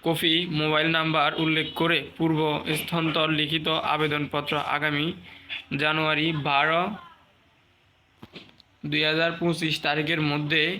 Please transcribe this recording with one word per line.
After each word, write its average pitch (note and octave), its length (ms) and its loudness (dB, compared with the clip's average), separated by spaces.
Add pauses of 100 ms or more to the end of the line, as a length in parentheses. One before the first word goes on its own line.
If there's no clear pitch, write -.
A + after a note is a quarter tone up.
কপি, D#3+ 300 2 (260)
মোবাইল D#3 360 2
নাম্বার D#3+ 340 2 (120)
উল্লেখ D#3 260 0 (120)
করে E3 180 2 (200)
পূর্ব D#3+ 220 2 (380)
স্থানান্তর D#3+ 500 0 (100)
লিখিত D#3 300 -2 (260)
আবেদনপত্র D3 600 -2 (220)
আগামী D3 300 -2 (760)
জানুয়ারি D#3 440 0 (220)
বারো D3+ 340 4 (2000)
দুই D3+ 180 0
হাজার D#3+ 300 2
পঁচিশ E3 360 0 (120)
তারিখের D3+ 340 0 (100)
মধ্যে D3 320 2 (180)